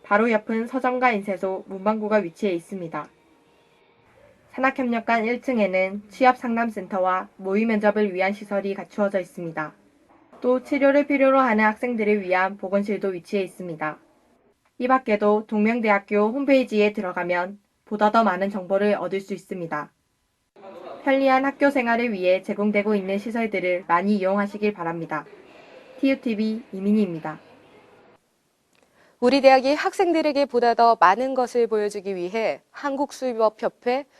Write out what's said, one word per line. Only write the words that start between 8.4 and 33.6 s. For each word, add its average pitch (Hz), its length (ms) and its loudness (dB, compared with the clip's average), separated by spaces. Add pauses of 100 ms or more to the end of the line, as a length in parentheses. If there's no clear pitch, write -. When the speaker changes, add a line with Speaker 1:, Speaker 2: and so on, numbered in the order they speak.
Speaker 1:
갖추어져 196 460 -4
있습니다. 165 520 -8 (680)
또 254 240 0
치료를 277 420 2
필요로 269 320 4
하는 220 260 4
학생들을 214 580 0
위한 185 340 0
보건실도 196 520 -2
위치해 185 360 -4
있습니다. 160 540 -10 (800)
이 247 100 -2
밖에도 214 580 2
동명대학교 214 840 2
홈페이지에 254 600 2
들어가면 180 680 -4 (240)
보다 214 260 0
더 226 140 4
많은 196 260 0
정보를 196 440 -2
얻을 185 260 -4
수 196 120 -12
있습니다. 165 600 -10 (1120)
편리한 269 400 2
학교 277 260 0
생활을 240 420 0
위해 185 300 2
제공되고 208 540 0
있는 196 220 -2
시설들을 202 680 -4
많이 196 300 2
이용하시길 202 560 -2
바랍니다. 165 520 -6 (760)
티유 269 200 0
티비 220 520 -4
이민희입니다. 190 680 -2 (1800)
Speaker 2:
우리 254 200 4
대학이 262 340 6
학생들에게 320 680 0
보다 233 300 2
더 233 260 4
많은 233 340 4
것을 240 320 0
보여주기 208 480 -4
위해 180 460 -4 (100)
한국수의법협회 254 1400 -4 (120)